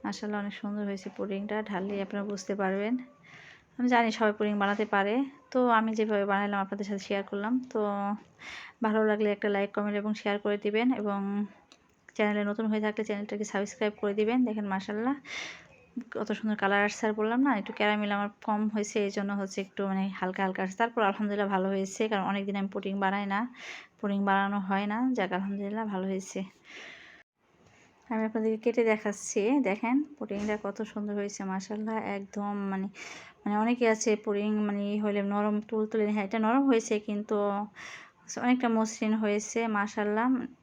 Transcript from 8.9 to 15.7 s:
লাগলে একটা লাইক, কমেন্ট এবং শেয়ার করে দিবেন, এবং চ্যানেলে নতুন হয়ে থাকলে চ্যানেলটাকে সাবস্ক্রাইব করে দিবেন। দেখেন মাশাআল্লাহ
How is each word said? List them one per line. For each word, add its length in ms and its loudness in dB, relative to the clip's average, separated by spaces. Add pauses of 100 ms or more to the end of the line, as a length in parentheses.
লাগলে 260 2
একটা 200 -2
লাইক, 200 0
কমেন্ট 260 0
এবং 100 -2 (100)
শেয়ার 220 0
করে 220 2
দিবেন, 220 2 (120)
এবং 200 -2 (920)
চ্যানেলে 360 2
নতুন 200 -2
হয়ে 160 2
থাকলে 220 0
চ্যানেলটাকে 460 -4
সাবস্ক্রাইব 480 0
করে 180 0
দিবেন। 260 4
দেখেন 280 -2
মাশাআল্লাহ 420 -2 (1000)